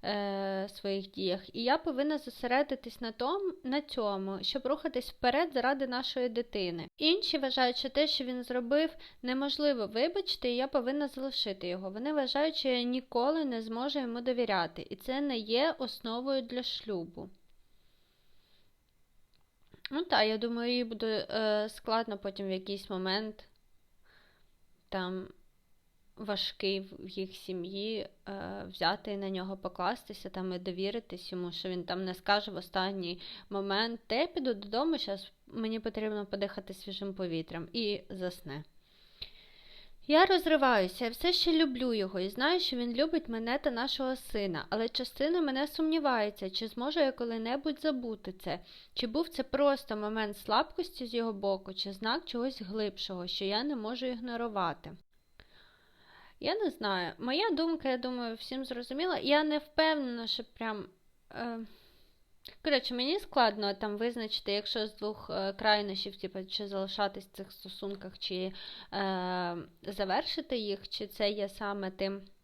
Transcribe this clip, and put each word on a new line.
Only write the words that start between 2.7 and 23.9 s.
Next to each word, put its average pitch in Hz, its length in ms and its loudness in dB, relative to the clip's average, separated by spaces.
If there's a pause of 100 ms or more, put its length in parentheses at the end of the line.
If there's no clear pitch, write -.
на 226 120 -4
том-, 359 420 0 (100)
на 269 160 2
цьому, 196 600 -2
щоб - 240 -2
рухатись 277 440 0
вперед 285 420 2
заради 262 340 2
нашої 247 420 0
дитини. 196 600 -2 (100)
Інші 320 400 4
вважають, 254 380 2
що - 120 -4
те, 285 180 4
що 294 180 0
він 247 200 -4
зробив, 254 460 4 (320)
неможливо 269 640 2
вибачити, 269 640 2
і 240 60 2
я 254 120 2
повинна 277 400 2
залишити 202 600 -2
його. 185 220 -2
Вони 240 220 -2
вважають, 302 440 2
що 269 120 0
я 247 140 4
ніколи 254 600 2
не 240 180 -2
зможу 240 360 -2
йому 240 220 -2
довіряти, 220 680 2
і - 60 -8
це 262 240 -2
не 277 180 0
є 233 400 4
основою 254 640 -2
для 247 200 -4
шлюбу. 190 680 -6 (2500)
Ну 302 140 0
та, 269 180 4
я 220 160 4
думаю, 233 340 0
їй 247 120 2
буде, 220 460 -2
е, 214 380 2
складно 220 500 -2
потім 196 280 -4
в 190 40 -2
якийсь 190 400 -4
момент 202 540 -2 (1400)